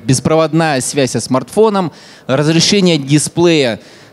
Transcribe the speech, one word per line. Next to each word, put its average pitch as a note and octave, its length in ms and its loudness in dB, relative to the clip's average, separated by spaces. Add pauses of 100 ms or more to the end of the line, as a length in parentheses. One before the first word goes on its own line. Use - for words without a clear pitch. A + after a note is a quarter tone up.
беспроводная D#3 760 0
связь C#3 300 -2
со B2 100 -4
смартфоном, F#3+ 720 0 (340)
разрешение E3 680 2
дисплея C#3+ 840 0 (340)